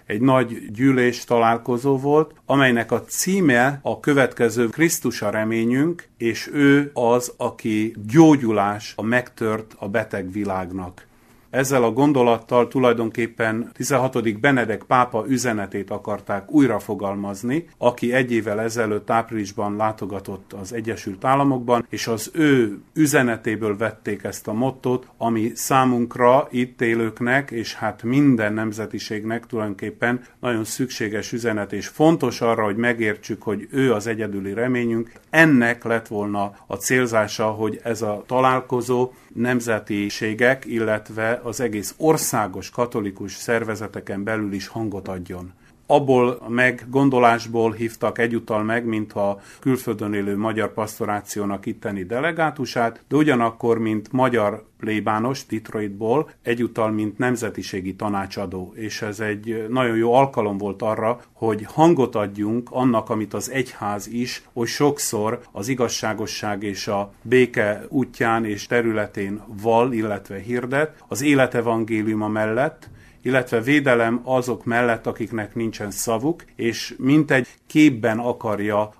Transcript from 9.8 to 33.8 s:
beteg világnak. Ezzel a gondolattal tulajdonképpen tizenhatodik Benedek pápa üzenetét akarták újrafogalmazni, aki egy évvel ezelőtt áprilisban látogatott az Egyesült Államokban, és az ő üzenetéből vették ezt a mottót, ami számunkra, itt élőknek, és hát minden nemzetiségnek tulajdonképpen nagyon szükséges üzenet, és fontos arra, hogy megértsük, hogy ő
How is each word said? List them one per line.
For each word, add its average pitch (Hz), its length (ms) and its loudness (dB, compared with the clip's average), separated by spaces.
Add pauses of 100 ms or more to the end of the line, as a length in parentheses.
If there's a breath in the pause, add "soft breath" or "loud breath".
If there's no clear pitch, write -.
beteg 101 440 -4
világnak. 92 760 -6 (440 soft breath)
Ezzel 131 340 2
a 113 80 4
gondolattal 120 760 4
tulajdonképpen 117 1040 0
tizenhatodik 123 680 0
Benedek 120 420 2
pápa 123 460 2
üzenetét 104 640 -2
akarták 101 600 -6
újrafogalmazni, 101 1120 0 (120)
aki 120 340 0
egy 127 200 2
évvel 110 280 0
ezelőtt 110 500 -2
áprilisban 104 680 -2
látogatott 101 760 -6
az 101 200 -12
Egyesült 110 520 -8
Államokban, 131 640 2
és - 180 -8
az - 280 -4
ő 127 440 4 (160)
üzenetéből 117 800 2
vették 107 480 -4
ezt 98 240 -8
a 110 40 -4
mottót, 127 540 -2 (100)
ami 113 380 0
számunkra, 127 960 4
itt 123 300 -4
élőknek, 120 720 0
és 113 240 -6
hát 107 280 -6
minden 120 500 4
nemzetiségnek 107 920 -6
tulajdonképpen 107 760 -6 (200 loud breath)
nagyon 117 240 -2
szükséges 107 680 -6
üzenet, 110 400 -4
és 101 140 -6
fontos 151 540 2
arra, 117 240 2
hogy 101 120 -2
megértsük, 113 680 -2
hogy 101 280 -6
ő 135 220 2